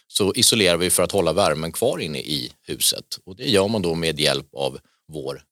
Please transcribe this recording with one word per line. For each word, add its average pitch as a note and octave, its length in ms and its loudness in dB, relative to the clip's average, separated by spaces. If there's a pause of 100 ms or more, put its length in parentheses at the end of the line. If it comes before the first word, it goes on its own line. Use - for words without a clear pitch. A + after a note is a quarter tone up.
Så G2 280 0
isolerar G2+ 420 4
vi F2+ 120 0
för F2+ 140 2
att E2+ 80 0
hålla F2 220 2
värmen E2 380 0
kvar D3+ 280 -2
inne D#2 200 -6
i C2+ 320 -6 (160)
huset - 380 -4 (200)
och F#2 100 -20
det B2+ 140 -6
gör G2+ 180 4
man A2 140 -2
då E2+ 140 0
med E2 240 -2
hjälp C#2 360 0
av C2+ 240 -4 (320)
vår C#2 300 -10 (100)